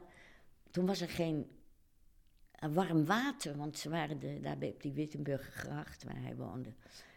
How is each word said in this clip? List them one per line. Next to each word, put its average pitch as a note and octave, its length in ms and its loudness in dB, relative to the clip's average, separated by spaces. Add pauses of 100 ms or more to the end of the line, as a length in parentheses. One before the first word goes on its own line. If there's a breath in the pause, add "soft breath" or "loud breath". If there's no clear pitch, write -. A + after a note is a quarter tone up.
(720 loud breath)
toen F3+ 160 4
was F#3+ 140 2
er E3+ 80 -2
geen, D#3+ 420 0 (1000)
eh, - 220 -4
warm E3 320 6
water, G#3+ 520 2
want D3 220 -4
ze - 100 -6
waren D3+ 300 0
de, C#3+ 220 -4
daar D3 200 -2
op - 220 -4
die C#3+ 100 -2
Wittenburgergracht C#3+ 1120 -4
waar B2+ 180 -6
hij B2 140 -6
woonde, A#2+ 360 -6 (440 loud breath)